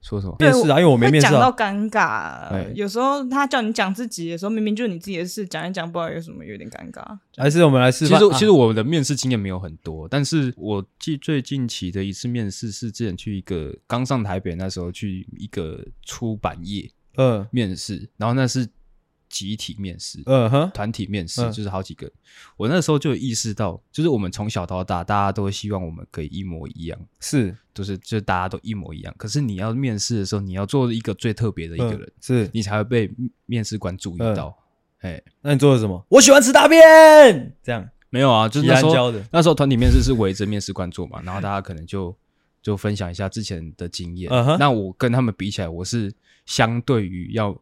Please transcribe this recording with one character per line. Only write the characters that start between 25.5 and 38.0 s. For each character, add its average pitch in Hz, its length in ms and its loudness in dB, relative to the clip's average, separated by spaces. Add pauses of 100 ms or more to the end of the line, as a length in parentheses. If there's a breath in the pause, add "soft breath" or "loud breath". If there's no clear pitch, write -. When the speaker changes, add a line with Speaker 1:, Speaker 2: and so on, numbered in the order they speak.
Speaker 1:
希 104 200 -8
望 92 140 -6
我 80 60 -10
们 87 180 -18
可 82 140 -10
以 76 40 -8
一 92 140 -10
模 82 280 -10
一 80 160 -14
样。 82 120 -12 (220)
Speaker 3:
是。 113 340 -2 (180)
Speaker 1:
就 98 140 -10
是， 98 140 -8
就 - 100 -20
是 110 100 -4
大 95 180 -2
家 92 120 -4
都 - 120 -10
一 110 120 -12
模 98 200 -12
一 98 60 -14
样。 90 160 -16
可 - 100 -16
是 107 140 -6
你 113 160 -4
要 104 160 -6
面 123 260 -4
试 110 220 -4
的 98 60 -4
时 107 100 -6
候， 101 60 -4
你 95 100 -8
要 98 140 -6
做 123 260 -2
一 113 80 -6
个 107 140 -8
最 110 200 -6
特 117 160 -4
别 82 160 -10
的 82 100 -14
一 - 40 -8
个 117 120 -2
人， 104 100 -10
Speaker 3:
嗯， - 180 -20
是。 120 320 -2
Speaker 1:
你 113 100 -4
才 101 140 -6
会 107 80 -2
被 117 260 -2 (360)
面 117 180 -4
试 110 140 -8
官 92 180 -8
注 92 200 -12
意 - 20 -12 (180)
到。 76 180 -10 (460)
Speaker 3:
嗯。 90 140 -12
Speaker 1:
哎。 71 80 -16 (180)
Speaker 3:
那 143 140 -2
你 135 60 0
做 143 140 6
了 123 60 4
什 107 80 -2
么 92 220 -6
？“我 247 100 8
喜 269 100 8
欢 277 120 10
吃 240 100 0
大 285 160 8
便！” 311 960 10
这 123 80 -6
样。 110 160 -6 (220)